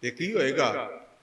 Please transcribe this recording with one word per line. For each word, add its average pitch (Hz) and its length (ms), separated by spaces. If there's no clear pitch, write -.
ਤੇ 120 100
ਕੀ 170 240
ਹੋਏਗਾ? 135 680